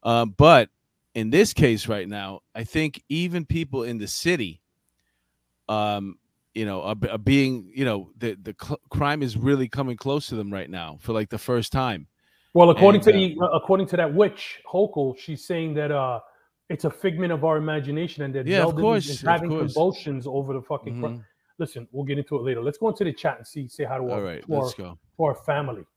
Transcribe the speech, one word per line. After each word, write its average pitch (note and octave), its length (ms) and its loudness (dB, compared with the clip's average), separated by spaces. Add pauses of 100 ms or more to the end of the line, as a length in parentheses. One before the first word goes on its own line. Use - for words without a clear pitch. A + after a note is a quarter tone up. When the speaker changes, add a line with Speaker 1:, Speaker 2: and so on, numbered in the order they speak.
Speaker 1:
Um, A#2 340 2
but C#3+ 320 10 (460)
in A2 160 -2
this F#3 240 4
case A#2+ 340 2
right G#2 180 -4
now, G2 340 -8 (140)
I A2+ 100 -10
think D#3 440 -4
even E3+ 380 -4
people C3+ 380 -4
in A#2 120 -8
the G#2 100 -8
city, A#2+ 540 -4 (1080)
um, G#2 500 -2 (360)
you A2 100 -4
know, F#2+ 180 -6
are, G2+ 120 -4 (160)
are A2+ 80 -4
being, C3 560 0
you C3+ 100 -2
know, G2+ 320 -4
the, A2+ 260 -6
the G#2 180 -12
cl-, - 200 -8 (100)
crime D3 320 -2
is A#2+ 140 -4
really C3 320 0
coming C3 280 -6
close C#3 320 -4
to A#2+ 80 -8
them G2+ 160 -6
right F#2 180 -10
now E2 300 -12
for, - 120 -6
like, G#2+ 160 -2
the A2 100 -8
first A#2+ 340 -2
time. A#2 340 -2 (480)
Speaker 2:
Well, E3+ 160 10
according F#3+ 320 8
Speaker 1:
And, - 20 -10
Speaker 2:
to G#3+ 60 8
Speaker 1:
uh, - 20 10
Speaker 2:
the, F#3 300 4
uh, F3 140 2
according F#3+ 320 2
to F3+ 100 -4
that D#3 160 0
witch, - 460 0 (100)
Hochul, D#3 480 0
she's - 260 -12
saying E3 300 -4
that, D3 160 -2
uh, B2+ 300 -2 (480)
it's D#3+ 160 -8
a D3+ 60 2
figment F3 420 -2
of D3+ 120 -2
our D#3+ 140 2
imagination D3+ 680 -4
and C3+ 100 -8
that C3 120 -4
Speaker 1:
Yeah, F3 180 2
of E3 100 0
Speaker 2:
Zeldin D3+ 60 -2
Speaker 1:
course, G#3 280 2
Speaker 2:
is C3 140 -8
Speaker 1:
of D3 60 -2
Speaker 2:
having E3+ 220 2
Speaker 1:
course. D#3 220 -2
Speaker 2:
convulsions D3+ 540 -2
over C#3 260 -4
the C3 100 -6
fucking B2 380 -8
cri- A#2 100 -4
Speaker 1:
Mm-hmm. A#2 100 -12 (380)
Speaker 2:
Listen, B2 320 -10
we'll C#3 140 -8
get C#3 140 -4
into C#3+ 180 -6
it B2 60 -4
later. B2 200 -4
Let's C#3+ 140 -4
go A3+ 140 -2
into - 140 -4
the D#3 100 -2
chat - 240 -4
and A#2 80 -20
see, C#3 220 -12
say - 160 -8
hi C3 120 -6
to C3 80 -6
our, B2 60 -4
Speaker 1:
All G#2 120 -4
right, F2 240 -8
Speaker 2:
to D#3 80 -4
our, C#3+ 100 0
Speaker 1:
let's B2 100 -6
go. F2 240 -14 (180)
Speaker 2:
to E3 80 -2
our C#3+ 100 0
family. C3+ 500 -4 (120)